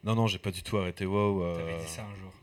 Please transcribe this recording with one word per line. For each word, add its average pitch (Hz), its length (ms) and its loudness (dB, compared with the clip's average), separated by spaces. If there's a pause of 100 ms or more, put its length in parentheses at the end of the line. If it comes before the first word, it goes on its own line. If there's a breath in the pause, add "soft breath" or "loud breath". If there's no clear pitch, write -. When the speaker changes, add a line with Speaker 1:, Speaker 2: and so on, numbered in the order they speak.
Speaker 1:
Non, 113 60 4
non, 113 120 4
j'ai 95 120 2
pas 98 120 -2
du - 120 -8
tout - 160 0
arrêté 90 260 0
WoW, 98 380 4
euh. 87 120 0
Speaker 2:
T'avais 82 220 -4
dit 80 100 -6
ça 82 140 -8
un 101 180 -10
jour. 95 140 -14 (100)